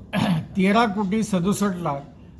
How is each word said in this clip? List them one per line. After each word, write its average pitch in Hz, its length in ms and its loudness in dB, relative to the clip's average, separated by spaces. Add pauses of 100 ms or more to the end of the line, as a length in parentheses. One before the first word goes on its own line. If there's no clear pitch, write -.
(140)
<clears throat> 208 40 -2 (400)
तेरा 208 280 4
कोटी 208 380 0
सदुसष्ट 190 580 0
लाख 143 180 -4 (400)